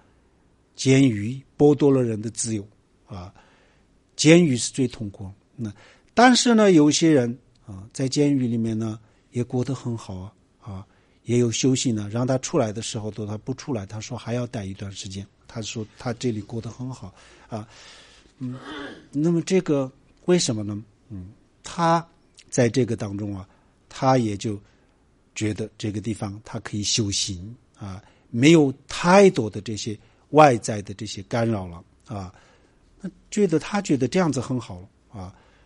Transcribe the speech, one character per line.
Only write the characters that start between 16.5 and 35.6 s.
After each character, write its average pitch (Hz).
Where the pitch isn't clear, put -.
得 113
很 123
好， 98
啊， 113
嗯， 127
那 156
么 165
这 185
个 135
为 175
什 120
么 104
呢？ 104
嗯， 95
他 165
在 120
这 123
个 113
当 101
中 101
啊， 92
他 131
也 107
就 104
觉 107
得 107
这 107
个 104
地 107
方 101
他 -
可 -
以 104
修 101
行 98
啊， 95
没 127
有 147
太 190
多 113
的 107
这 107
些 107
外 143
在 107
的 98
这 107
些 101
干 117
扰 98
了 85
啊， 95
那 185
觉 208
得， 160
他 202
觉 160
得 123
这 180
样 165
子 123
很 127
好 101
了 -
啊， 92